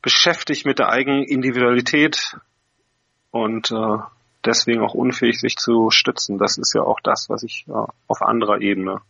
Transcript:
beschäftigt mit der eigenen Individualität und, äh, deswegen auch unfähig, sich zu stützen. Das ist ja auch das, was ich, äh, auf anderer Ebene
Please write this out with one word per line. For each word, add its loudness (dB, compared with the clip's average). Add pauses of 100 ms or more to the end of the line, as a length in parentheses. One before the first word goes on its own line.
beschäftigt 0
mit 0
der 2
eigenen 0
Individualität 0 (920)
und, -2
äh, 0 (480)
deswegen 2
auch 0
unfähig, 0
sich -2
zu 2
stützen. 0
Das 0
ist -2
ja 2
auch 0
das, -2
was -4
ich, -12
äh, -14 (340)
auf -2
anderer 0
Ebene -2